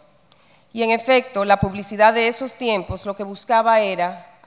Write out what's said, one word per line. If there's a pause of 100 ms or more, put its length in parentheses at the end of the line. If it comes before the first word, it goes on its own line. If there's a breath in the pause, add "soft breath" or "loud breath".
(720 soft breath)
Y
en
efecto,
la
publicidad
de
esos
tiempos
lo
que
buscaba
era